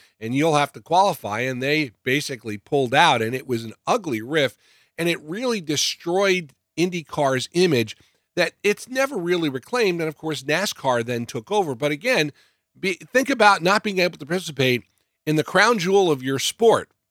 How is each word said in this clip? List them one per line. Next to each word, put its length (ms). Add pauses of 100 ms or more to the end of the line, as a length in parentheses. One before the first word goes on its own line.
(200)
and 140
you'll 220
have 160
to 80
qualify, 600
and 220
they 300 (100)
basically 560
pulled 360
out, 280
and 120
it 120
was 180
an 80 (140)
ugly 340
rift, 380 (400)
and 100
it 140
really 400
destroyed 920 (240)
IndyCar's 760
image 440 (400)
that 160 (100)
it's 260
never 280
really 320
reclaimed, 520
and 80
of 100
course, 240
nascar 600
then 200
took 260
over. 240
But 180
again, 400 (460)
be-, 200 (140)
think 180
about 320
not 200
being 160
able 200
to 80
participate 580 (420)
in 100
the 80
crown 340
jewel 320
of 120
your 160
sport, 520 (200)